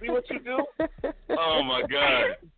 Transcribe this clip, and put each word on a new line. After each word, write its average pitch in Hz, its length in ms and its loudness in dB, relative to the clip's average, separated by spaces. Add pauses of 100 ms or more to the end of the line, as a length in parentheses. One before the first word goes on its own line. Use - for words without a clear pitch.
See 233 80 -8
what 494 200 0
you 339 100 -6
do? 254 260 -2 (720)
Oh, 320 260 2
my 127 180 0
God. 139 560 2 (200)